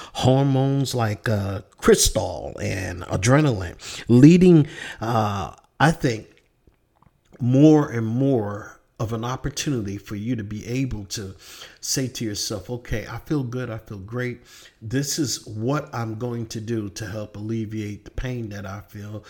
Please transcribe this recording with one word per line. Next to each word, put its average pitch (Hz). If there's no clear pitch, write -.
hormones 135
like, 110
uh, 98
cortisol -
and 95
adrenaline, 113
leading, 160
uh, 104
I 143
think, 120
more 143
and 117
more 113
of 113
an 113
opportunity 123
for -
you 113
to 107
be 107
able 123
to 95
say -
to 120
yourself, 104
"Okay, 117
I 120
feel 147
good. 123
I 110
feel 107
great. 120
This 131
is 131
what 123
I'm 113
going 120
to 113
do 107
to 110
help 107
alleviate 107
the -
pain 123
that 101
I 98
feel, 104